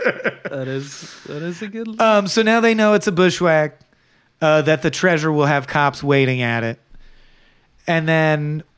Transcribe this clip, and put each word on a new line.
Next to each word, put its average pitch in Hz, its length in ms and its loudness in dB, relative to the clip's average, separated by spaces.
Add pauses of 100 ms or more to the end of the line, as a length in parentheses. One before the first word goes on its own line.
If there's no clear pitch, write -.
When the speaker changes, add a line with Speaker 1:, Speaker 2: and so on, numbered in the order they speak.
(520)
Speaker 1:
That 135 180 -8
is, 139 440 -10 (120)
that 147 160 -12
is 170 220 -10
a 214 40 -12
good 226 200 -12
line. 220 120 -14
Speaker 2:
Um, 214 280 2
so 202 140 0
now 226 200 2
they 226 120 4
know 214 200 4
it's 208 140 2
a 208 40 -2
bushwhack, 165 680 2 (640)
uh, 156 200 4
that 151 220 0
the 165 80 2
treasure 160 400 0
will 147 160 2
have 143 200 0
cops 143 340 0
waiting 135 400 0
at 117 220 -2
it. 117 160 -6 (1080)
And 165 200 0
then, 156 560 0 (140)